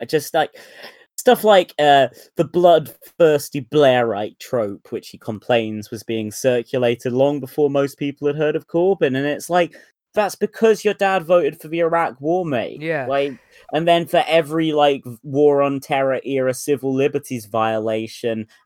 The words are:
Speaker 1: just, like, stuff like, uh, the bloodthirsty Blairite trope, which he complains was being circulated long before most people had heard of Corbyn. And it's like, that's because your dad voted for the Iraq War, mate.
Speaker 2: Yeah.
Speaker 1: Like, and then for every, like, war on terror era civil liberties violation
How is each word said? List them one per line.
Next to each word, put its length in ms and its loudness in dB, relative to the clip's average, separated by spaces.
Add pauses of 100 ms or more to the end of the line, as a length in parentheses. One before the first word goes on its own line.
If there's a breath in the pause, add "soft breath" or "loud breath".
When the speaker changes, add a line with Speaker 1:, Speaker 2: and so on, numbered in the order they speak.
Speaker 1:
just, 260 -4
like, 160 0 (680 loud breath)
stuff 280 2
like, 340 4
uh, 300 6 (260 loud breath)
the 100 -2
bloodthirsty 1160 2
Blairite 800 0
trope, 500 -6
which 200 -10
he 80 -20
complains 720 -4
was 120 -12
being 300 -6
circulated 800 -2
long 260 0
before 320 -2
most 260 -2
people 300 -6
had 100 -2
heard 200 -2
of 100 -8
Corbyn. 500 0
And 100 -2
it's 220 -6
like, 240 0 (420 loud breath)
that's 200 -2
because 500 0
your 100 0
dad 280 0
voted 380 0
for 80 -18
the 100 -6
Iraq 420 0
War, 240 -2
mate. 380 -4
Speaker 2:
Yeah. 240 -4
Speaker 1:
Like, 320 -2 (340 soft breath)
and 140 -2
then 200 2
for 200 2
every, 460 0
like, 320 2 (180)
war 400 2
on 160 -2
terror 460 -2
era 300 -2
civil 380 -2
liberties 540 -4
violation 1000 -4 (200 soft breath)